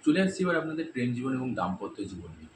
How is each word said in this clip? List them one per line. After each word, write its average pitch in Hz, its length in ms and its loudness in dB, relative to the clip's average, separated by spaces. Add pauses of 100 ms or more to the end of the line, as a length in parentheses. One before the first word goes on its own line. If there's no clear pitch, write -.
চলে 160 180 6
আসছি 190 200 2
এবার 170 140 2
আপনাদের 160 360 -2
প্রেম 123 220 0
জীবন 131 200 -2
এবং 127 200 -2
দাম্পত্য 95 500 -2
জীবন 87 240 -10 (100)
নিয়ে। 78 180 -16